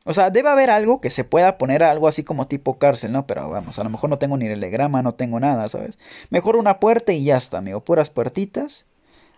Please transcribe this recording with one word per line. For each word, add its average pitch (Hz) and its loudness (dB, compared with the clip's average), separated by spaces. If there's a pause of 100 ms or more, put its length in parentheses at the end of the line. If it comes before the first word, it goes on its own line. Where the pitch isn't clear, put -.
O 165 -4
sea, 190 4
debe 254 2
haber 269 4
algo 220 2
que 120 -4
se - -4
pueda 180 2
poner 135 2
algo 156 4
así - -2
como 151 -6
tipo 135 -4
cárcel, 139 2
¿no? 135 -2
Pero 73 -6
vamos, 92 -10
a 107 -4
lo 110 -6
mejor 120 -4
no 143 -2
tengo 143 -2
ni 123 -2
el 107 -4
diagrama, 127 -2
no 123 -2
tengo 117 -6
nada, 120 0
¿sabes? - -10 (320)
Mejor 190 0
una 202 2
puerta 226 2
y 147 -2
ya 143 4
está, - -4
amigo, 95 -10
puras 143 2
puertitas. 196 -6 (520)